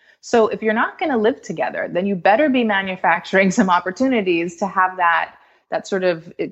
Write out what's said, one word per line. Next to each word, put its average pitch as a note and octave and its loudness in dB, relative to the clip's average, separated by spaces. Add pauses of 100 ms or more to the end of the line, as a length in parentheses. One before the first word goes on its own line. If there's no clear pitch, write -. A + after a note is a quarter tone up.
(220)
So A3+ 2
if G3+ -6
you're A3 -2
not D4+ -2
gonna D4+ -2
live A3 0
together, D#3 -6
then F3 -2
you G3+ -2
better G#3 2
be B3+ 2
manufacturing F#3+ 0
some F#3+ 2
opportunities F3+ 0
to G#3 -4
have F#3 0
that, E3+ 0 (360)
that E3 -6
sort F#3+ -2
of E3+ -2 (200)